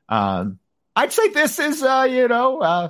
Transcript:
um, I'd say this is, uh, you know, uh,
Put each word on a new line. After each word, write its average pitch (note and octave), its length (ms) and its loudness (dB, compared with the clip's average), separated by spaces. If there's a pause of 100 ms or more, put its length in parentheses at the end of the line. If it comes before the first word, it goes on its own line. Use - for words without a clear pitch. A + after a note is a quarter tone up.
um, G2 500 -2 (400)
I'd B3+ 140 0
say A4 160 2
this D#4 300 0
is, D4+ 240 -2
uh, C4 280 2
you B3+ 160 2
know, A#3+ 320 0
uh, F3 320 0